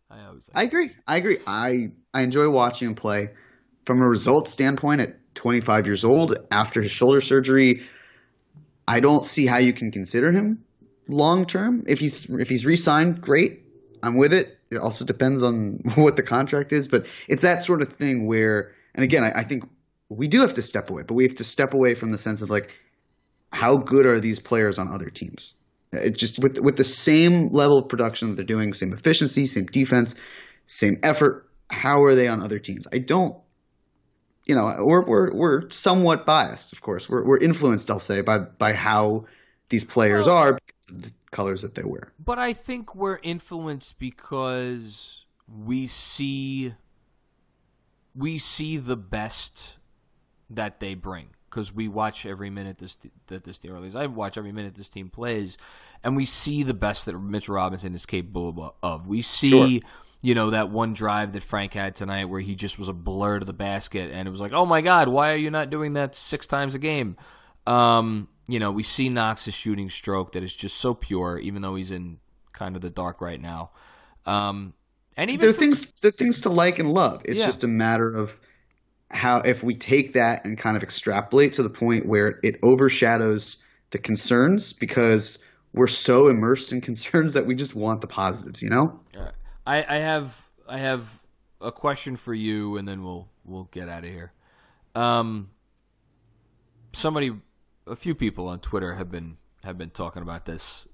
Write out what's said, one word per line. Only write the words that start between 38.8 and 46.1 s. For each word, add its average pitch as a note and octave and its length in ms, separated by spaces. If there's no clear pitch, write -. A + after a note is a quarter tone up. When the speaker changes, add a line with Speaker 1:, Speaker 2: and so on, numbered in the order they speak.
Speaker 2:
these A2 140
players G#2 420
Speaker 1:
Well, F3 100
Speaker 2:
are C#3+ 160
because - 380
of F2+ 120
the A2 80
colors G2 320
that - 120
they - 80
wear. - 300
Speaker 1:
But A#3+ 160
I B3 140
think A#3+ 420
we're F#3+ 280
influenced E3 760
because B2 1300
we A2+ 380
see, C3+ 880